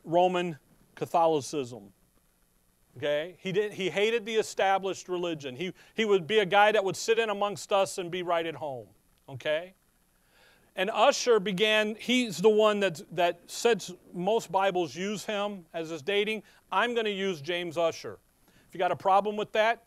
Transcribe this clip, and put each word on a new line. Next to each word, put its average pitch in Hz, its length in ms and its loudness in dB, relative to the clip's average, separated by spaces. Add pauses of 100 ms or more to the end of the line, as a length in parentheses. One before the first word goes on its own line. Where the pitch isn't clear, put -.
Roman 175 520 0 (380)
Catholicism. 135 960 -2 (1040)
Okay? 147 440 -4
He 190 120 -6
didn't, 208 220 0
he 185 160 -4
hated 208 360 0
the 226 100 -4
established 190 720 0
religion. 165 480 -4
He, 175 160 -6 (220)
he 220 100 0
would 196 200 2
be 214 140 2
a 208 60 4
guy 202 260 6
that 208 140 2
would 185 100 -2
sit 220 240 0
in 226 100 0
amongst 202 440 -4
us 196 240 2
and 175 120 -8
be 180 140 -6
right 170 220 -2
at 160 100 -8
home. 131 320 -12 (400)
Okay? 156 460 -4 (1040)
And 190 160 0
Ussher 233 480 4
began, 214 580 2
he's 240 380 0
the 196 120 6
one 214 300 4
that, 185 220 -2 (100)
that 175 360 0
since - 440 0 (220)
most 196 360 -2
Bibles 180 460 0
use 190 300 -6
him 202 480 -6
as 165 160 -8
his 160 120 -10
dating, 202 420 -2 (280)
I'm 233 240 0
gonna 226 140 0
use 190 320 -4
James 175 360 -6
Ussher. 160 400 -2 (500)
If - 60 -20
you 170 60 -8
got 180 120 2
a 170 40 -2
problem 196 400 2
with 208 160 -6
that, 226 360 2